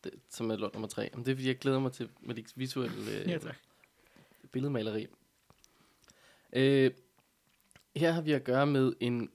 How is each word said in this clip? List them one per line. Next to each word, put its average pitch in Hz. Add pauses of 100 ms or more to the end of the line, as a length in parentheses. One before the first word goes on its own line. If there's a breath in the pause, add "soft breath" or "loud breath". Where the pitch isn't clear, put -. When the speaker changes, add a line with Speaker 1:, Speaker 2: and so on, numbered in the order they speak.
Speaker 1:
det, - (180)
som 113
er 110
lort 104
nummer 107
tre. 107
Men 120
det 131
er, 131
fordi 131
jeg 131
glæder 135
mig 131
til 120 (120)
Maliks 113
visuelle, 127 (260)
øh, -
Speaker 2:
<laughs> 180
Ja, 170
tak. - (960 soft breath)
Speaker 1:
billedmaleri. 113 (1500 soft breath)
Øh, 135 (1040)
her 165
har 165
vi 151
at 131
gøre 135
med 135
en 120